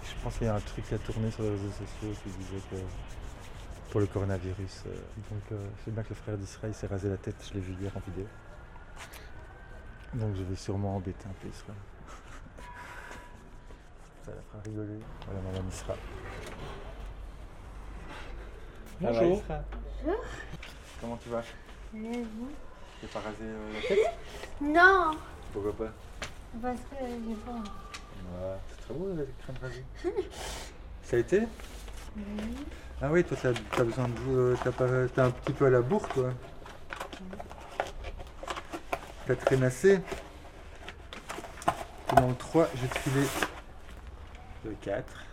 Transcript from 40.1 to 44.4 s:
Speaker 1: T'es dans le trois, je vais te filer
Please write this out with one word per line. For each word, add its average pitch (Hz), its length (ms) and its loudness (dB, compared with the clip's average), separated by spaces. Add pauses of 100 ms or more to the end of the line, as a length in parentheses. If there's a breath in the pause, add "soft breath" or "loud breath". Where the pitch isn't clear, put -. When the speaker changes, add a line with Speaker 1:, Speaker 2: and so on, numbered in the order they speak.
Speaker 1:
T'es - 100 6
dans 127 120 10
le 123 60 4
trois, 156 400 6
je 123 80 0
vais 127 60 2
te - 100 0
filer 139 280 6 (1400)